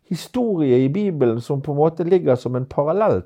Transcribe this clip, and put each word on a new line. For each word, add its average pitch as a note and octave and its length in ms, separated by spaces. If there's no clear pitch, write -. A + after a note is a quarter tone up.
historie F3 760
i C3+ 40
Bibelen C#3+ 520
som C#3 200
på D3 120
en C#3+ 80
måte E3 260
ligger E3 280
som B2 200
en B2+ 100
parallell D#3 600